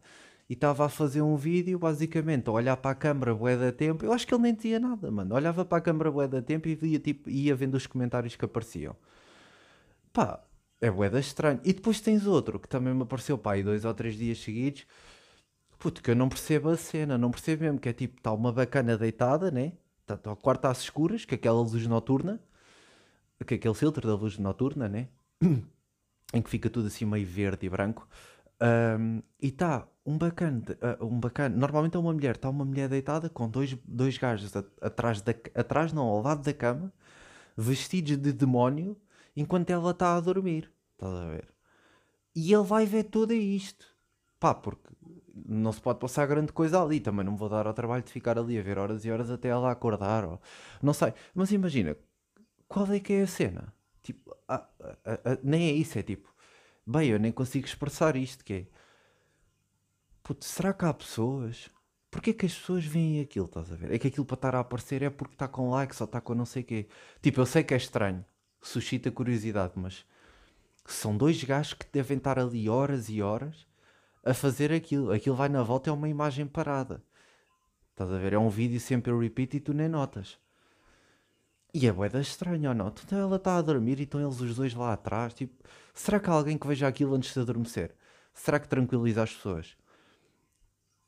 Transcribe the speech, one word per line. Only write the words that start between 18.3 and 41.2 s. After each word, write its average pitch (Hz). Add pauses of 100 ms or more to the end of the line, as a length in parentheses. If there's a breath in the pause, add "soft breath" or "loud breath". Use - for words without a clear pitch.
uma 113
bacana 120
deitada, 127
né? 139 (320)
Tá, 101
tá 104
o 104
quarto 127
às 127
escuras, 175
com -
aquela 117
luz 113
noturna, 135 (1080 soft breath)
com 120
aquele 107
filtro 147
da 107
luz 101
noturna, 120
né? 113 (320)
<clears throat> -
Em 120
que -
fica 113
tudo 110
assim 107
meio 104
verde 95
e -
branco. 101 (500 loud breath)
Ahm, 113 (180)
e 139
tá 151 (200)
um 151
bacana, 165
de-, -
ah, 120
um 117
bacana, 123
normalmente 151
é 175
uma 165
mulher, 139
tá 135
uma 139
mulher 135
deitada 143
com 123
dois, 131
dois 127
gajos 104
a-, 101 (160)
atrás 110
da, 113 (200)
atrás 151
não, 147
ao 107
lado 147
da 143
cama, 135 (640 loud breath)
vestidos 143
de 139
demónio, 135 (400 soft breath)
enquanto 170
ela 175
tá 175
a 170
dormir, 180 (200)
estás 92
a 87